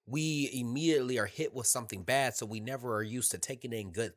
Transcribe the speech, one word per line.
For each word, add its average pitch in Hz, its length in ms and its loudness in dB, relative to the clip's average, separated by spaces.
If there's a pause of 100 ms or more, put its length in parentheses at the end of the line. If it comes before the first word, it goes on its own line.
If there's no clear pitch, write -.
we 147 440 2
immediately 127 680 2
are 104 80 2
hit 151 260 -4
with 120 140 -2
something 107 340 0
bad, 127 340 2
so 117 120 -4
we 110 120 -6
never 120 360 -4
are 107 80 2
used 117 280 0
to - 60 -2
taking 123 340 -6
in 104 200 -4
good 104 260 -2